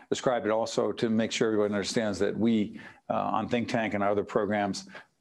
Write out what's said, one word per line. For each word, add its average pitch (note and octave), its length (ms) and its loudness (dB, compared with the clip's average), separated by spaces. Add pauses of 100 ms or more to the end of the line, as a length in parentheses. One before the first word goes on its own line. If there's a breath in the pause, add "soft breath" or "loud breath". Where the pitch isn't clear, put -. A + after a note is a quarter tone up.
described A#2 380 0
it, G#2+ 60 2
also A2+ 400 0
to A#2 180 0
make A2 220 2
sure A#2+ 160 2
everyone G#2 240 2
understands G2+ 460 -2
that G2 200 0
we, A2 400 2 (300 loud breath)
uh, A2 60 0
on G2+ 340 0
Think A#2 200 -2
Tank A2 260 0
and G2 100 0
other G2+ 200 2
programs, G2+ 640 0 (320 loud breath)